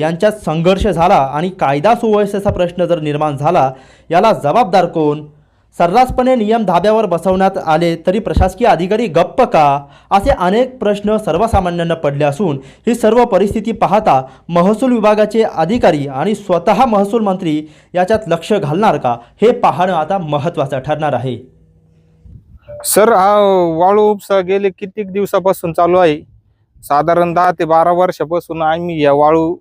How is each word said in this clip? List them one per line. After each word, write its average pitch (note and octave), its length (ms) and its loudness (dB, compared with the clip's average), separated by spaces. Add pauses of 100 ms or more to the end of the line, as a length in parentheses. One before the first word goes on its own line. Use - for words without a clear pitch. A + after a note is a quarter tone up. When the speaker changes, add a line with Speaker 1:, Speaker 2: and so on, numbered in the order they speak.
Speaker 1:
यांच्यात E3+ 320 0
संघर्ष F3+ 540 -2
झाला F3+ 280 2
आणि D3 340 0
कायदा D#3+ 460 0
सुव्यवस्थेचा G#3 560 0
प्रश्न F3+ 340 -2
जर E3+ 160 0
निर्माण D3 360 -4
झाला, C#3+ 360 0 (380)
याला G3 220 4
जबाबदार F3+ 540 0
कोण? D3+ 380 -2 (540)
सर्रासपणे B3 560 2
नियम A3 300 0
धाब्यावर G#3 420 2
बसवण्यात F#3+ 600 0
आले E3 300 0 (100)
तरी F#3 120 0
प्रशासकीय F#3 500 0
अधिकारी F#3+ 380 0
गप्प F3 360 0
का?" D3 380 2 (300)
असे G3 200 2
अनेक G#3+ 480 0
प्रश्न G3+ 380 -2
सर्वसामान्यांना F3 800 -2
पडले D3 300 -2
असून C#3+ 340 -2 (280)
ही A3+ 80 2
सर्व A#3 300 2
परिस्थिती G#3 480 0
पाहता E3+ 500 2 (260)
महसूल G#3 440 2
विभागाचे G#3+ 500 2
अधिकारी D#3+ 640 0
आणि C#3+ 280 -4
स्वतः F#3 500 0
महसूल G#3+ 380 0
मंत्री F3 440 -2 (280)
याच्यात F#3 320 0
लक्ष E3+ 260 -2
घालणार F3 440 0
का, B2+ 200 -2 (260)
हे A3 80 6
पाहणं F#3 420 0
आता E3+ 260 -2
महत्त्वाचं D3+ 600 -4
ठरणार D3+ 340 -4
आहे. B2 260 -4 (1500)
Speaker 2:
सर, A3 280 2
हा G3+ 240 4 (420)
वाळू G3 240 4
उपसा G#3 380 0
गेले G3 380 0
कित्येक G3 340 -10
दिवसापासून F#3 600 -2
चालू F3 260 2
आहे. D#3+ 400 0 (440)
साधारण E3+ 520 0
दहा F3+ 160 2
ते E3+ 140 -4
बारा D#3+ 280 2
वर्षापासून E3+ 680 -2
आम्ही E3 400 -2
या C#3+ 100 4
वाळू D#3+ 480 2